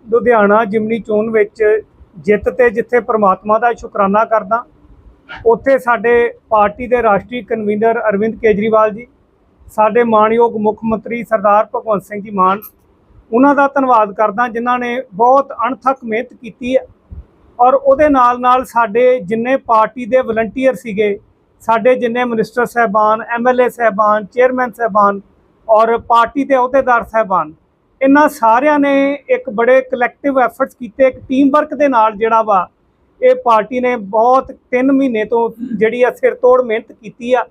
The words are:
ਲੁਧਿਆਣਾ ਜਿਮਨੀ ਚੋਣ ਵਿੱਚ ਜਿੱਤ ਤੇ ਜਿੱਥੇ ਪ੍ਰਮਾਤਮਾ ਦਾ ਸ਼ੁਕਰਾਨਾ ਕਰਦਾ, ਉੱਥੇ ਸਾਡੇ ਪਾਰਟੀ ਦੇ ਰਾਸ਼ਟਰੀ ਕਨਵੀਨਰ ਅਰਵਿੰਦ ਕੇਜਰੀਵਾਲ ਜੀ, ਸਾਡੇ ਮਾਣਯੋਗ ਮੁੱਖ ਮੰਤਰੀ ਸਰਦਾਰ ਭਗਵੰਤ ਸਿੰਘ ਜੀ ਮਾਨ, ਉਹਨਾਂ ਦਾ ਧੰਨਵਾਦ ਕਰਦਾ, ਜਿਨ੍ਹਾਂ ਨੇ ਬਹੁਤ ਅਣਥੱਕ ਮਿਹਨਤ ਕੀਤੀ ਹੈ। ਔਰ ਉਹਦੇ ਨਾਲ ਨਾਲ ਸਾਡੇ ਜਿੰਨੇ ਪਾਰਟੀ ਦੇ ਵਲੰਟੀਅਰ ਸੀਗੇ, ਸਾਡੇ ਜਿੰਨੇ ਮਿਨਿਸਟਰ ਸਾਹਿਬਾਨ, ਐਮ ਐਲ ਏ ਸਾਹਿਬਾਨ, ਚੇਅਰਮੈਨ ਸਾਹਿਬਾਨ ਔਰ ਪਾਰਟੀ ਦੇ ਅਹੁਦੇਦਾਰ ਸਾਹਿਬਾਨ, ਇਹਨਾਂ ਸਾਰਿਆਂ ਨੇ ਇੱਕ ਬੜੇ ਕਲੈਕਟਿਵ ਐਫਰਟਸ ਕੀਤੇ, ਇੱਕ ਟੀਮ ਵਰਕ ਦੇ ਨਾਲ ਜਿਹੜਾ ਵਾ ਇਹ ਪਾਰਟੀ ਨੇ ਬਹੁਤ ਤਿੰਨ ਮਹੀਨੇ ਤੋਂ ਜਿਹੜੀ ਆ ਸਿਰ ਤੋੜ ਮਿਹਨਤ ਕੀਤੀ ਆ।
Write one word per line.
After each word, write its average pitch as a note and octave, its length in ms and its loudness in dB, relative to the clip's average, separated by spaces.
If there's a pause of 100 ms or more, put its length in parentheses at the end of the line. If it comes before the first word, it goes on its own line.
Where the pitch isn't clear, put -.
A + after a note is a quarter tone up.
(100)
ਲੁਧਿਆਣਾ A3 540 2
ਜਿਮਨੀ A3 360 -4
ਚੋਣ G#3+ 300 -2
ਵਿੱਚ G#3+ 520 0 (360)
ਜਿੱਤ G3+ 300 -2
ਤੇ A#3+ 220 2
ਜਿੱਥੇ A#3 300 -2
ਪ੍ਰਮਾਤਮਾ G#3 580 0
ਦਾ A#3+ 140 0
ਸ਼ੁਕਰਾਨਾ G#3 520 -2
ਕਰਦਾ, A3 400 -2 (840)
ਉੱਥੇ B3+ 320 2
ਸਾਡੇ A#3+ 540 0 (180)
ਪਾਰਟੀ G#3 360 0
ਦੇ A#3+ 160 0
ਰਾਸ਼ਟਰੀ A3+ 400 -2
ਕਨਵੀਨਰ A3+ 580 -2
ਅਰਵਿੰਦ G#3+ 340 -2
ਕੇਜਰੀਵਾਲ G#3+ 560 0
ਜੀ, A#3 160 -14 (600)
ਸਾਡੇ A3 380 0
ਮਾਣਯੋਗ A3+ 520 2
ਮੁੱਖ G#3+ 280 -2
ਮੰਤਰੀ A3+ 400 -6
ਸਰਦਾਰ G#3+ 500 0
ਭਗਵੰਤ A3 280 -4
ਸਿੰਘ G#3 200 -12
ਜੀ A3 80 -16
ਮਾਨ, G3 300 0 (720)
ਉਹਨਾਂ C4+ 220 4
ਦਾ C#4 140 2
ਧੰਨਵਾਦ B3+ 440 0
ਕਰਦਾ, G#3+ 360 -2
ਜਿਨ੍ਹਾਂ A#3 300 -4
ਨੇ A#3+ 240 -6 (120)
ਬਹੁਤ C4 380 2
ਅਣਥੱਕ B3+ 520 -4
ਮਿਹਨਤ A3+ 300 -6
ਕੀਤੀ B3 420 -8
ਹੈ। B3+ 80 0 (760)
ਔਰ B3+ 140 4
ਉਹਦੇ C#4 340 2
ਨਾਲ B3 320 2
ਨਾਲ B3 240 2
ਸਾਡੇ A#3+ 560 0
ਜਿੰਨੇ A3+ 360 -4
ਪਾਰਟੀ A3+ 500 0
ਦੇ B3+ 140 0
ਵਲੰਟੀਅਰ A3+ 540 -2
ਸੀਗੇ, G#3 440 -4 (420)
ਸਾਡੇ A3+ 340 2
ਜਿੰਨੇ A#3+ 300 -4
ਮਿਨਿਸਟਰ A#3 420 -4
ਸਾਹਿਬਾਨ, A3 560 0
ਐਮ A#3 260 -4
ਐਲ B3+ 120 0
ਏ B3 80 2
ਸਾਹਿਬਾਨ, G#3+ 560 0
ਚੇਅਰਮੈਨ B3+ 480 0
ਸਾਹਿਬਾਨ G3+ 480 0 (480)
ਔਰ A3+ 300 4
ਪਾਰਟੀ A#3 460 0
ਦੇ C#4 120 0
ਅਹੁਦੇਦਾਰ B3 480 0
ਸਾਹਿਬਾਨ, F#3 480 -4 (480)
ਇਹਨਾਂ C#4 280 4
ਸਾਰਿਆਂ C#4+ 500 0
ਨੇ C#4 500 0
ਇੱਕ B3+ 220 -2
ਬੜੇ A#3 300 2
ਕਲੈਕਟਿਵ B3+ 600 -4
ਐਫਰਟਸ B3+ 340 -4
ਕੀਤੇ, B3+ 320 -2
ਇੱਕ B3+ 120 -2
ਟੀਮ C4+ 320 0
ਵਰਕ D4+ 240 -2
ਦੇ C#4+ 140 0
ਨਾਲ A3 280 0
ਜਿਹੜਾ A3+ 260 0
ਵਾ G3 260 0 (540)
ਇਹ B3+ 120 4 (100)
ਪਾਰਟੀ A3+ 360 0
ਨੇ B3 160 -2
ਬਹੁਤ A#3 560 0
ਤਿੰਨ B3+ 400 -2
ਮਹੀਨੇ B3+ 320 0
ਤੋਂ A3+ 240 -2 (280)
ਜਿਹੜੀ A3+ 260 0
ਆ A#3+ 80 2
ਸਿਰ A#3+ 240 -2
ਤੋੜ B3+ 280 2
ਮਿਹਨਤ A#3 300 -6
ਕੀਤੀ A#3+ 400 -8
ਆ। A#3+ 180 0